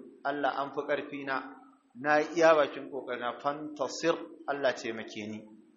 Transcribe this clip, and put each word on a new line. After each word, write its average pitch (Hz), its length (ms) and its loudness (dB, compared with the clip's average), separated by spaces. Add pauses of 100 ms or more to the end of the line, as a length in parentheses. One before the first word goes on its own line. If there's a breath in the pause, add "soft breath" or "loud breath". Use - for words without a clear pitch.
(240)
Allah 143 400 0
an 139 100 -6
fi 151 140 -2
ƙarfi 143 380 -4
na, 131 180 -2 (560)
na 147 200 4
yi 156 80 2 (100)
iya 160 180 10
bakin 139 340 2
ƙoƙarina, 123 520 -6
fantasir, 151 760 -2 (320)
Allah 139 260 2
taimake 110 540 -8
ni." 107 160 -8 (340)